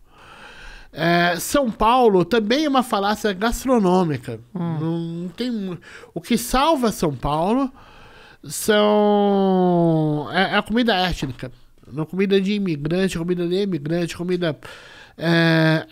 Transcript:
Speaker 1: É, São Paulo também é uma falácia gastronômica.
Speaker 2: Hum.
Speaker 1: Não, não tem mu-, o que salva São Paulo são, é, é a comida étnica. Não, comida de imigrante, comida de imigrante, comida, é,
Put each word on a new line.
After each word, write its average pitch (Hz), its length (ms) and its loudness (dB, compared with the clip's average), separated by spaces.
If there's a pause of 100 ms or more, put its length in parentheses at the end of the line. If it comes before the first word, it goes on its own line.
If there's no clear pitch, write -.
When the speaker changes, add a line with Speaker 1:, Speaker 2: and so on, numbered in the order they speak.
(920)
Speaker 1:
É, 170 460 0
São 269 320 0
Paulo 220 540 4
também 233 400 0
é 302 40 0
uma 269 140 2
falácia 208 500 -2
gastronômica. 185 1080 0 (140)
Speaker 2:
Hum. 170 260 -4
Speaker 1:
Não, 165 180 -4
não 170 300 -8
tem 240 220 -6
mu-, 190 280 -6 (360)
o 170 60 -8
que 233 180 0
salva 262 520 0
São 165 240 -2
Paulo 180 560 -2 (1300)
são, 180 1300 2
é, 175 220 0
é - 20 4
a 208 60 0
comida 226 340 0
étnica. 156 560 -4 (400)
Não, 147 140 -6
comida 196 340 0
de 196 140 -2
imigrante, 180 640 -2
comida 175 280 -4
de 175 160 -2
imigrante, 165 540 -4
comida, 175 420 -4 (580)
é, 165 760 2